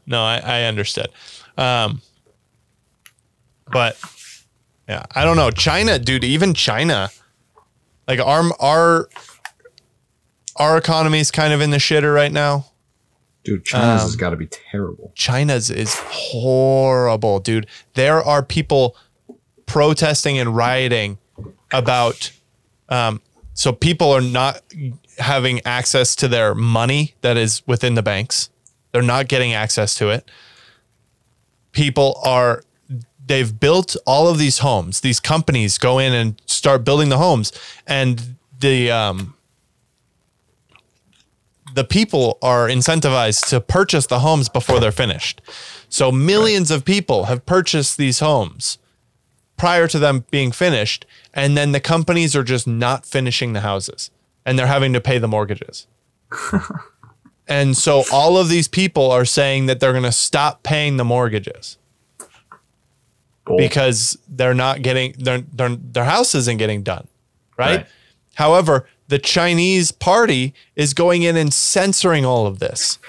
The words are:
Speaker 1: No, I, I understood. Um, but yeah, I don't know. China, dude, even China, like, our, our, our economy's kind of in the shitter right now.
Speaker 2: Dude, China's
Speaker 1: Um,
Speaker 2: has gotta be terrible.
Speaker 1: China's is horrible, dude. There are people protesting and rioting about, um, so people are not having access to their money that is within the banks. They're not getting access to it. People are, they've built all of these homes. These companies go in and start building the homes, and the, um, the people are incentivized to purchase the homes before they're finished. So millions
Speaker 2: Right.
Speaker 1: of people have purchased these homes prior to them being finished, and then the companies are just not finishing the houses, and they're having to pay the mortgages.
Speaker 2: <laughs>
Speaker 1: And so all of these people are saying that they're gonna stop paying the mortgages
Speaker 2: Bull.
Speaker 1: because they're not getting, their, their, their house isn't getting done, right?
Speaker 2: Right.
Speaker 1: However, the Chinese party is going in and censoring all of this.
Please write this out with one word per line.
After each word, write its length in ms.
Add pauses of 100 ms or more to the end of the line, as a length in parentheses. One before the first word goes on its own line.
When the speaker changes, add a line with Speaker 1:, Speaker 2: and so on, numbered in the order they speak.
Speaker 1:
No, 160
I, 160
I 260
understood. 440 (480)
Um, 460 (1700)
but 280 (920)
yeah, 160 (100)
I 100
don't 120
know. 140
China, 480
dude, 260
even 300
China, 560 (960)
like, 140
our, 240 (160)
our, 480 (1500)
our 220
economy's 520
kind 220
of 80
in 100
the 60
shitter 380
right 180
now. 340 (760)
Speaker 2:
Dude, 200
China's 380
Speaker 1:
Um, 60
Speaker 2:
has 80
gotta 200
be 100
terrible. 680
Speaker 1:
China's 560
is 240 (120)
horrible, 1300
dude. 260 (280)
There 280
are 200
people 540 (680)
protesting 720
and 180
rioting 640 (520)
about, 640 (560)
um, 320 (320)
so 200
people 380
are 120
not 400 (560)
having 480
access 500
to 120
their 260
money 640
that 160
is 300
within 280
the 80
banks. 460 (440)
They're 100
not 260
getting 240
access 440
to 140
it. 180 (1400)
People 520
are, 380 (640)
they've 340
built 380 (100)
all 220
of 100
these 200
homes. 420
These 200
companies 580
go 200
in 140
and 340
start 380
building 240
the 100
homes, 340 (340)
and 500 (220)
the, 320
um, 440 (2500)
the 100
people 560
are 280
incentivized 840
to 100
purchase 460
the 140
homes 280
before 320
they're 100
finished. 520 (480)
So 200
millions 600
Speaker 2:
Right. 80
Speaker 1:
of 80
people 380
have 200
purchased 540
these 220
homes 580 (800)
prior 300
to 100
them 320
being 200
finished, 540 (300)
and 240
then 140
the 80
companies 540
are 80
just 240
not 380
finishing 480
the 80
houses, 500 (360)
and 120
they're 80
having 280
to 60
pay 180
the 100
mortgages. 580 (440)
Speaker 2:
<laughs> 80 (1120)
Speaker 1:
And 260
so 360
all 240
of 140
these 180
people 420
are 140
saying 420
that 140
they're 140
gonna 180
stop 500
paying 360
the 60
mortgages 760 (1700)
Speaker 2:
Bull. 120
Speaker 1:
because 600 (100)
they're 260
not 280
getting, 360
their, 220
their, 300
their 340
house 300
isn't 240
getting 240
done, 260 (480)
right? 220
Speaker 2:
Right. 80 (480)
Speaker 1:
However, 520 (220)
the 100
Chinese 720
party 600 (240)
is 160
going 300
in 140
and 160
censoring 760
all 200
of 120
this. 400 (100)